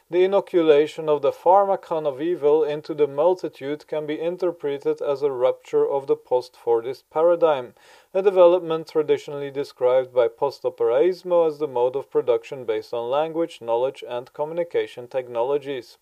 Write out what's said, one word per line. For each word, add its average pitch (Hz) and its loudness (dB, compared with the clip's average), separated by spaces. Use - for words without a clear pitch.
The 175 2
inoculation 160 2
of 147 0
the 135 2
pharmacon 180 2
of 135 -4
evil 156 2
into 151 -4
the 147 2
multitude 151 -2
can 151 -6
be 151 -6
interpreted 156 -4
as 139 -4
a 143 0
rupture 131 0
of 139 -4
the 151 2
post-Fordist 123 -2
paradigm, 160 2
a 190 -2
development 175 4
traditionally 143 -2
described 131 0
by 120 2
post-operaismo 156 0
as 147 -6
the 151 -4
mode 123 -2
of 135 -10
production 123 -2
based 110 -6
on 120 -6
language, 160 -4
knowledge, 117 -2
and 123 -10
communication 151 -6
technologies. 131 -6